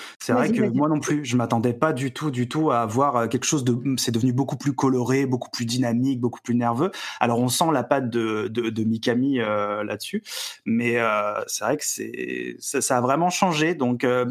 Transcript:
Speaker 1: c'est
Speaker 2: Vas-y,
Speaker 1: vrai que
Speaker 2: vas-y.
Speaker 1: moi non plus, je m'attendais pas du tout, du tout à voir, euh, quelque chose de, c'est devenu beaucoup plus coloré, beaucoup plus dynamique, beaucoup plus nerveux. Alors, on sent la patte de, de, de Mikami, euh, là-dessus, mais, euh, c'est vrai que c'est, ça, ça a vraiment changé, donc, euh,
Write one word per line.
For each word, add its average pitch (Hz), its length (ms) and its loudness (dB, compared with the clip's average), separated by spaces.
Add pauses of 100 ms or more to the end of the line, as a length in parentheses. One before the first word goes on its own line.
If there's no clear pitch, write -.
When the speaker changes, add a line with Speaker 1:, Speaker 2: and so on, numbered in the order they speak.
(180)
Speaker 1:
c'est - 140 -4
Speaker 2:
Vas-y, - 160 2
Speaker 1:
vrai 226 80 2
que - 60 2
Speaker 2:
vas-y. - 120 2
Speaker 1:
moi 147 140 2
non 311 100 2
plus, 147 260 -2
je 123 120 0
m'attendais 117 380 2
pas 156 180 2
du 131 200 -4
tout, 151 200 -4
du 123 160 -2
tout 156 240 2
à 117 140 2
voir, 127 300 2
euh, 117 120 2
quelque 123 160 -2
chose 147 180 0
de, 123 140 2 (220)
c'est - 120 -2
devenu 117 220 2
beaucoup 131 240 0
plus 143 160 -2
coloré, 131 540 2
beaucoup 127 240 -2
plus - 140 -6
dynamique, 123 560 0
beaucoup 120 220 -2
plus 120 140 -2
nerveux. 120 340 2 (300)
Alors, 117 180 2
on 123 100 2
sent 165 240 2
la 123 120 2
patte 127 260 0
de, 110 380 0
de, 113 220 -2
de 110 140 -2
Mikami, 120 540 2
euh, 104 460 -2
là-dessus, 107 400 -6 (400)
mais, 117 340 2
euh, 107 360 2 (120)
c'est - 180 -8
vrai 131 120 2
que 147 80 -6
c'est, 123 720 -6
ça, - 220 -4
ça 123 180 2
a - 20 2
vraiment 143 300 2
changé, 165 460 2
donc, 123 260 0
euh, 123 280 2